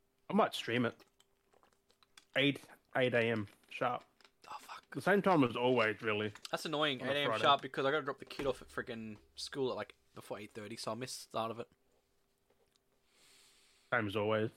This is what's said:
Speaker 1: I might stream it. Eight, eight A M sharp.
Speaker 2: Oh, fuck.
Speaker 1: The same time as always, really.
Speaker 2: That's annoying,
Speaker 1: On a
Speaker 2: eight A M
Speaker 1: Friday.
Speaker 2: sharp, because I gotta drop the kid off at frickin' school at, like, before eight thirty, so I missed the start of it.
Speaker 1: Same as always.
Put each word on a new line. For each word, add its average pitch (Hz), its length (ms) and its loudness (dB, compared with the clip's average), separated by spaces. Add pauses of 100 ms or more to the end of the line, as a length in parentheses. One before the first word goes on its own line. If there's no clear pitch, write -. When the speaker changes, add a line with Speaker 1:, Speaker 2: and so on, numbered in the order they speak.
(300)
Speaker 1:
I - 20 -4
might 202 220 4
stream 120 320 0
it. - 80 -2 (1400)
Eight, 139 240 2 (360)
eight 127 160 4
A 120 120 4
M 110 220 0 (220)
sharp. 123 340 -4 (480)
Speaker 2:
Oh, - 120 -10
fuck. - 200 -18 (120)
Speaker 1:
The 143 80 -6
same 196 180 4
time 170 240 6
as 117 100 2
always, 117 460 4
really. 107 320 0 (180)
Speaker 2:
That's - 140 -4
annoying, 147 380 -2
Speaker 1:
On 127 60 -2
a - 20 0
Speaker 2:
eight 143 60 0
A 143 40 0
M 143 60 0
Speaker 1:
Friday. 110 180 0
Speaker 2:
sharp, 139 160 6
because 139 240 -4
I 135 60 2
gotta 151 160 0
drop 139 140 -6
the - 40 -16
kid - 220 -6
off - 160 -2
at - 80 -20
frickin' 113 460 -8 (200)
school 135 340 -4
at, 95 60 -4
like, - 180 -8 (200)
before 104 240 -10
eight 107 160 -14
thirty, 110 240 -12
so 113 140 -6
I - 20 -6
missed 127 240 -8 (120)
the - 80 -8
start 113 120 -2
of 110 100 -8
it. - 80 -12 (2250)
Speaker 1:
Same 117 140 0
as 98 80 -4
always. 110 420 0